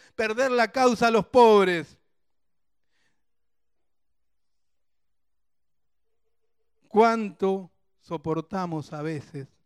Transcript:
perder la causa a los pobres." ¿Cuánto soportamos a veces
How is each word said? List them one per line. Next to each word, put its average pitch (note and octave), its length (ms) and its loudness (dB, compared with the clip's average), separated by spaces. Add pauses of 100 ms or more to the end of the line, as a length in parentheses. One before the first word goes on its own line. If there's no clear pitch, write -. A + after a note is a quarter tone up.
(160)
perder A3+ 340 -2
la A#3 220 0
causa B3 340 0
a A3+ 60 2
los G#3+ 160 0
pobres." G3+ 680 4 (4000)
¿Cuánto G#3 840 -2 (300)
soportamos D#3+ 920 -8
a D3+ 80 -14
veces D3 460 -12 (200)